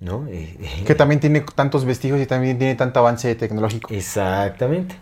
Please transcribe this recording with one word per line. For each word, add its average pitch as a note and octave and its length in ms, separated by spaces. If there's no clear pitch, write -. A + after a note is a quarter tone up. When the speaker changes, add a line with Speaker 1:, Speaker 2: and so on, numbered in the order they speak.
Speaker 1:
¿no? G#2+ 260
Eh, E2 320
eh, D#2+ 260
Speaker 2:
Que D3+ 80
también D3 280
tiene D3+ 180
tantos C#3 300
vestigios C3 340
y C3+ 60
también C3 320
tiene C3 180
tanto B2+ 240
avance A#2+ 340
tecnológico. G#2+ 600
Speaker 1:
Exactamente. G2+ 1080